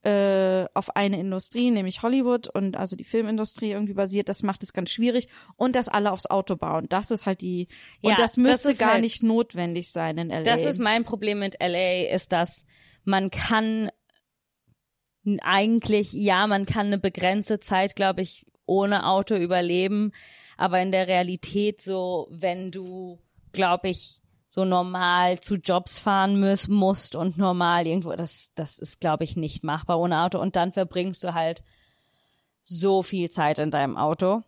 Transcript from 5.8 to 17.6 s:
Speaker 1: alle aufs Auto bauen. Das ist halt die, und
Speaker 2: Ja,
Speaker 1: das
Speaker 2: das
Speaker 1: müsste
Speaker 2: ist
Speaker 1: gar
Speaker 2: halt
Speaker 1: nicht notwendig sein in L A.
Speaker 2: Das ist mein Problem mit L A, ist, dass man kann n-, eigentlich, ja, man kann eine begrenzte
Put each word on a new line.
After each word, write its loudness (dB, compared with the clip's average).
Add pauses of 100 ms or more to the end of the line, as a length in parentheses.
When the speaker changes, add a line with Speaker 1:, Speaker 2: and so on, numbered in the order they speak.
Speaker 1:
alle 0
aufs -4
Auto 0
bauen. -4
Das 0
ist -2
halt -2
die, -4 (320)
und 2
Speaker 2:
Ja, 6
Speaker 1:
das 2
Speaker 2:
das 4
Speaker 1:
müsste 6
Speaker 2:
ist 0
Speaker 1:
gar 6
Speaker 2:
halt 4
Speaker 1:
nicht 0
notwendig 0
sein -4
in -4
L -4
A. -4
Speaker 2:
Das 2
ist -2
mein 2
Problem -4
mit -6
L 0
A, 0
ist, -4
dass -2 (400)
man 0
kann -2 (1400)
n-, 0
eigentlich, 2
ja, 2
man 0
kann -2
eine 0
begrenzte 0